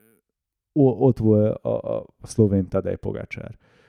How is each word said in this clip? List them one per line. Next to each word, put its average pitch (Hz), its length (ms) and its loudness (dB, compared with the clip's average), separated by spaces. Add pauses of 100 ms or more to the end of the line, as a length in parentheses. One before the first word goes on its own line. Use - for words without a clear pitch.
(720)
O-, 131 320 2
ott 127 120 4
volt 107 460 2
a, - 200 -4
a, - 160 -6
a - 280 -18
szlovén 98 400 2
Tadej 95 280 -4
Pogačar. - 600 -10 (320)